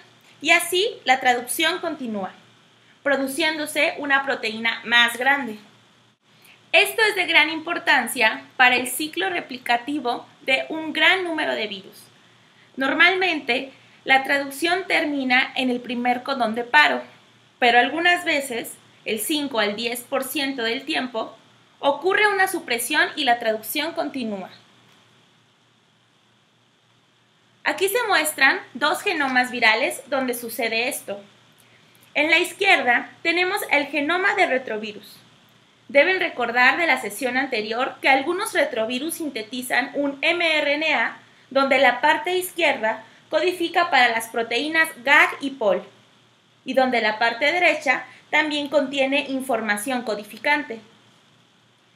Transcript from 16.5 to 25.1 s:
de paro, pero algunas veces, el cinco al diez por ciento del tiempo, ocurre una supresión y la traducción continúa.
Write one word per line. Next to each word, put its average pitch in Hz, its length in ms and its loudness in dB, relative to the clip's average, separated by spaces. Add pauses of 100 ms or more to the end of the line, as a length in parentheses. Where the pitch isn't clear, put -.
de 240 100 -4
paro, 254 380 4 (560)
pero 240 220 6
algunas 339 440 2
veces, 277 500 -4 (320)
el 214 140 -4
cinco 285 400 -4
al 208 160 0
diez 233 260 -6
por 269 220 -4
ciento 269 380 -4
del 233 240 -4
tiempo, 254 500 -6 (440)
ocurre 370 480 2
una 392 200 2
supresión 302 680 -2
y 294 80 -4
la 240 160 2
traducción 233 540 -4
continúa. 233 560 -6 (3250)